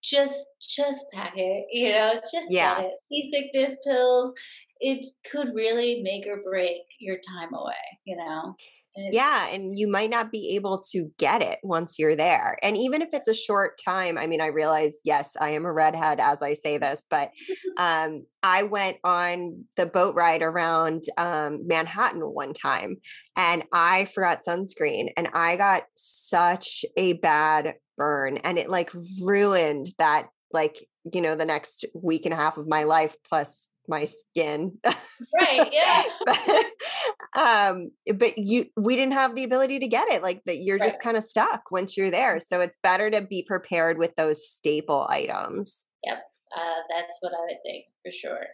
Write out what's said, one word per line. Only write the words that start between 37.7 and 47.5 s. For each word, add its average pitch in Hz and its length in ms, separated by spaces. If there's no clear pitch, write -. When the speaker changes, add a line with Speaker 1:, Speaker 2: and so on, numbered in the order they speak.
Speaker 2:
but 226 220
you, 214 300
we 220 180
didn't 262 180
have 262 220
the 262 80
ability 262 360
to 262 80
get 233 220
it, 190 140
like, 185 220
that 170 140
you're 196 200
just 214 160
Speaker 1:
Right. - 80
Speaker 2:
kinda 226 180
stuck 220 500
once 185 260
you're 190 120
there. 190 300
So 180 220
it's 175 200
better 196 300
to 208 100
be 190 260
prepared 165 500
with 165 180
those 156 340
staple 151 600
items. - 800
Speaker 1:
Yep. - 180
Uh, 165 200
that's 170 300
what 180 140
I 170 80
would 170 220